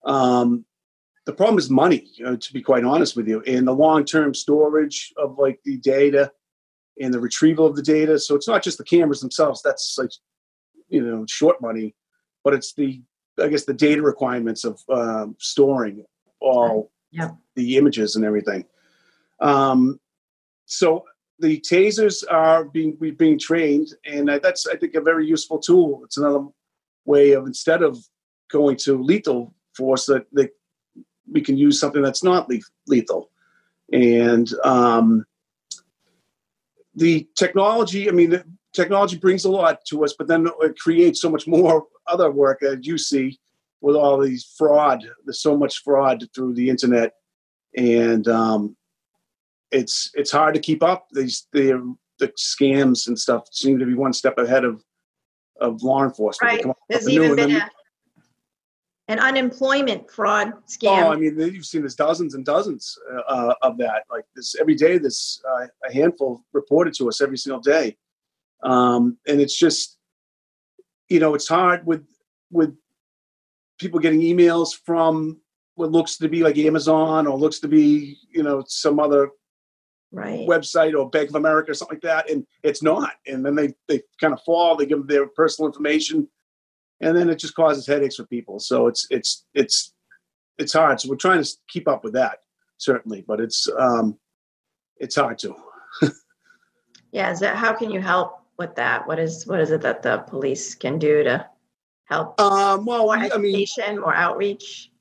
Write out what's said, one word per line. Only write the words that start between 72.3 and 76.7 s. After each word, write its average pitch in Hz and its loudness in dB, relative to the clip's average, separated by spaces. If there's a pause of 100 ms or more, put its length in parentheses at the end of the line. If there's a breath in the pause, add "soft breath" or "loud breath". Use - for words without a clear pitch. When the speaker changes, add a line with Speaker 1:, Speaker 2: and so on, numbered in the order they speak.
Speaker 1:
with 160 0 (1040)
people 170 -4
getting 160 2
emails 170 2 (160)
from 160 -2 (320)
what 160 -4
looks 165 0
to 160 -4
be, 165 0
like, 151 4
Amazon 156 2